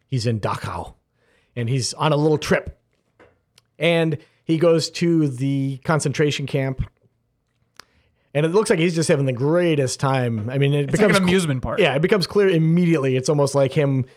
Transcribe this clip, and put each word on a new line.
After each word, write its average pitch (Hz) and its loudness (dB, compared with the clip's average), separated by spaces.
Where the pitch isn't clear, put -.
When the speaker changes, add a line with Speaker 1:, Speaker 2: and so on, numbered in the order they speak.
Speaker 1:
he's 120 -4
in 113 -2
Dachau, - -8
and 120 -4
he's 127 -4
on 156 0
a 143 0
little 151 2
trip. - -2
And 165 0
he 165 0
goes 170 2
to 165 0
the 135 -4
concentration 147 0
camp, 135 -4
and 147 0
it 160 0
looks 208 2
like 190 2
he's 170 0
just 160 -2
having 139 2
the 131 -2
greatest 143 0
time. 123 -2
I 131 -4
mean, 139 2
it 143 0
Speaker 2:
It's 139 -6
Speaker 1:
becomes 196 2
Speaker 2:
like 196 2
an 180 0
Speaker 1:
cl- - 0
Speaker 2:
amusement 165 0
park. 120 -4
Speaker 1:
Yeah, 143 2
it 156 0
becomes 190 0
clear 202 2
immediately. 160 2
It's 127 -4
almost 143 0
like 135 2
him, 139 0